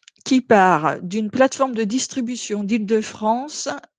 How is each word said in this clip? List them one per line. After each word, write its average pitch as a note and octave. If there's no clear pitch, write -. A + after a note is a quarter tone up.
qui C4
part F3+
d'une G#3
plateforme C4
de A3+
distribution A3+
d'Île-de-France A3